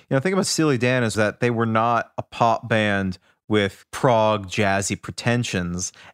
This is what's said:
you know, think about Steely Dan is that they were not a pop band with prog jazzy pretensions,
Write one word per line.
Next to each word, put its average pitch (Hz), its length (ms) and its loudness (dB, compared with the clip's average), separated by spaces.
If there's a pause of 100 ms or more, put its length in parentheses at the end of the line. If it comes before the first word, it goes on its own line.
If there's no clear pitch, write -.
you 139 60 0
know, 135 60 2
think 185 120 -2
about 185 140 0
Steely 151 300 0
Dan 123 260 2
is 110 120 -2
that 104 260 0
they 123 100 2
were 117 140 0
not 113 520 0
a - 60 -8
pop 113 460 0
band 101 480 0 (320)
with 104 420 0
prog 107 560 2
jazzy 98 520 -2
pretensions, 92 920 -4 (220)